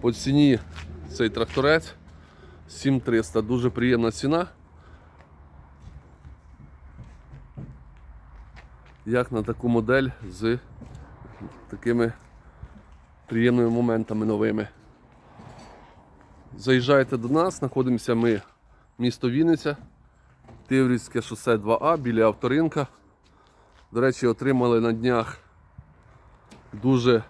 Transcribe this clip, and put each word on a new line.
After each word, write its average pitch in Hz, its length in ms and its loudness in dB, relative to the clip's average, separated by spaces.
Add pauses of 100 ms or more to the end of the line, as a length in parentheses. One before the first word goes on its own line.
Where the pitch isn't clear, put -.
По 120 100 0
ціні 139 480 4 (520)
цей 113 180 0
тракторець 135 640 0 (760)
сім - 300 0
триста. 113 420 0
Дуже 120 280 0
приємна 117 420 0
ціна. 160 360 -2 (4000)
Як 123 260 0
на 113 120 -2
таку 120 240 -4
модель 120 420 2 (200)
з 113 300 -2 (1080)
такими 117 440 -2 (1120)
приємними 120 420 2
моментами 113 560 0
новими. 107 420 0 (1900)
Заїжджайте 131 600 2
до 117 100 -6
нас, 165 320 0
знаходимося 127 560 -2
ми, 113 260 2 (560)
місто 123 320 -2
Вінниця, 151 480 0 (920)
Тиврівське 123 540 0
шосе 113 360 -2
два 107 240 0
А, 160 160 2
біля 113 280 2
авторинка. 139 640 0 (1040)
До 113 100 -2
речі, 131 260 2
отримали 123 540 2
на 117 120 2
днях 117 440 -2 (1400)
дуже 120 560 2